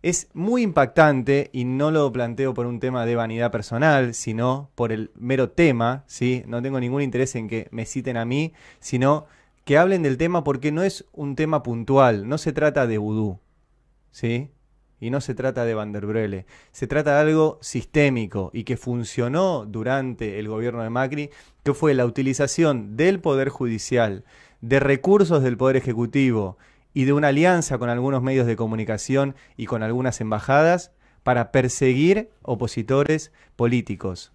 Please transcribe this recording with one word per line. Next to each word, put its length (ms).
Es 340
muy 260
impactante, 920
y 100
no 260
lo 220
planteo 400
por 140
un 120
tema 280
de 100
vanidad 340
personal, 640
sino 640
por 180
el 220
mero 340
tema, 580
¿sí? 400
No 140
tengo 180
ningún 220
interés 360
en 120
que 220
me 160
citen 320
a 80
mí, 260
sino 440
que 140
hablen 240
del 160
tema 260
porque 280
no 100
es 300
un 240
tema 260
puntual, 680
no 80
se 160
trata 340
de 120
vudú, 420
¿sí? 400
Y 80
no 140
se 120
trata 300
de 80
Van 200
der 120
Breule, 400
se 160
trata 280
de 160
algo 320
sistémico 880
y 120
que 120
funcionó 880
durante 760
el 100
gobierno 340
de 80
Macri, 400
que 100
fue 220
la 100
utilización 880
del 260
Poder 280
Judicial, 760
de 200
recursos 640
del 140
Poder 200
Ejecutivo 840
y 100
de 60
una 140
alianza 500
con 140
algunos 320
medios 240
de 80
comunicación 800
y 100
con 160
algunas 380
embajadas 720
para 260
perseguir 800
opositores 920
políticos. 800